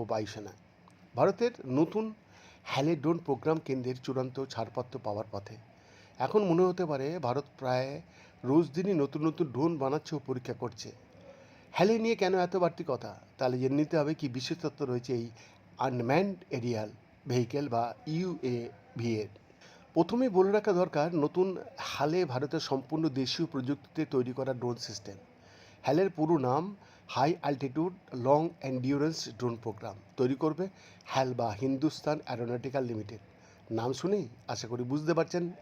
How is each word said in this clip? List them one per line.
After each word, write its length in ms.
ও 100
বায়ুসেনা। 420
ভারতের 360
নতুন 260
হ্যালে 240
ড্রোন 300
প্রোগ্রাম 320
কেন্দ্রের 380
চূড়ান্ত 320
ছাড়পত্র 400
পাওয়ার 260
পথে। 240
এখন 300
মনে 200
হতে 160
পারে 220
ভারত 280
প্রায় 300
রোজ 220
দিনই 280
নতুন 240
নতুন 180
ড্রোন 220
বানাচ্ছে 380
ও 120
পরীক্ষা 340
করছে। 280
হ্যালে 300
নিয়ে 120
কেন 180
এত 100
বাড়তি 320
কথা? 240
তাহলে 240
জেনে 200
নিতে 160
হবে 220
কি 100
বিশেষত্ব 560
রয়েছে 280
এই 120
আনম্যানড 500
এরিয়াল 320
ভেহিকেল 440
বা 100
ইউএভি 960
এর। 100
প্রথমেই 420
বলে 200
রাখা 240
দরকার, 260
নতুন 220
হ্যালে 320
ভারতের 440
সম্পূর্ণ 340
দেশীয় 340
প্রযুক্তিতে 480
তৈরি 200
করা 200
ড্রোন 220
সিস্টেম। 300
হ্যালের 320
পুরো 200
নাম 140
হাই 160
অ্যালটিটিউড 520
লং 140
এন্ডিউরেন্স 480
ড্রোন 240
প্রোগ্রাম। 320
তৈরি 160
করবে 300
হ্যাল 160
বা 80
হিন্দুস্তান 640
অ্যারোনটিক্যাল 640
লিমিটেড। 320
নাম 220
শুনেই 320
আশা 140
করি 160
বুঝতে 300
পারছেন, 300